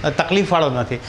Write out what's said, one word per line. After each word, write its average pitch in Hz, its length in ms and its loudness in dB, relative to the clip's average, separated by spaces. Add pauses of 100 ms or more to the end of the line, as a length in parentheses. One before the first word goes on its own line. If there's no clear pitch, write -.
અ, 151 60 0
તકલીફવાળો 165 600 2
નથી, 123 400 -2